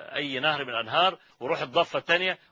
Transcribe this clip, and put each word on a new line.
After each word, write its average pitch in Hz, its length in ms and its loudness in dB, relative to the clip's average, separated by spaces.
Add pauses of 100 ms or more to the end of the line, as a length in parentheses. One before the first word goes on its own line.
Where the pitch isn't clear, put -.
(160)
أي 139 240 -4
نهر 143 240 0
من 127 60 -10
الأنهار، 127 500 0 (200)
ويروح 143 220 -2
الضفة 151 380 2
الثانية 175 400 0 (120)